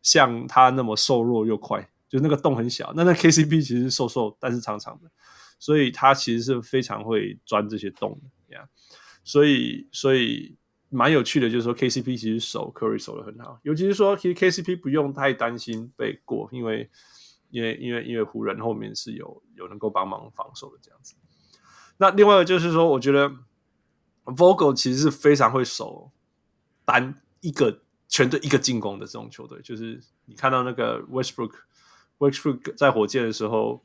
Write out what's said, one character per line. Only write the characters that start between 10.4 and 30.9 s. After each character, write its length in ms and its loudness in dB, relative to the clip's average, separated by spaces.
蛮 220 2
有 120 4
趣 160 0
的， 100 2
就 80 -2
是 60 -2
说 100 -2
K 160 -2
C 140 -4
P 120 -6
其 160 -6
实 80 -2
守 320 -10
Curry 280 -4
守 180 -14
得 80 -14
很 140 -20
好， 240 -20
尤 100 -2
其 120 -2
是 100 0
说 200 4
其 140 -2
实 60 -2
K 160 2
C 100 -6
P 140 -4
不 120 -10
用 240 0
太 220 -2
担 240 -4
心 400 -10
被 280 -8
过， 260 -8
因 120 -10
为， 240 -6
因 140 -8
为， 180 -4
因 140 -6
为， 80 -6
因 140 -8
为 40 -2
湖 220 -6
人 160 -6
后 120 -4
面 240 -10
是 180 -12
有， 280 -18
有 120 -18
能 120 -18
够 100 -4
帮 180 -2
忙 280 -12
防 200 -10
守 160 -18
的 80 -20
这 120 -20
样 100 -20
子。 140 -20
那 140 6
另 160 8
外 180 8
就 140 2
是 120 0
说， 160 4
我 120 2
觉 120 0
得 200 4
Vogel 480 6
其 180 -2
实 80 -2
是 120 2
非 240 4
常 160 4
会 120 0
守 480 -10
单 380 0
一 100 -6
个， 300 -2
全 220 2
队 120 -4
一 80 -8
个 80 4
进 220 -2
攻 200 -10
的 60 -14
这 80 -18
种 160 -16
球 180 -20
队， 140 -20
就 160 -16
是 240 -14
你 100 -20
看 160 -2
到 120 -2
那 100 -6
个 300 -4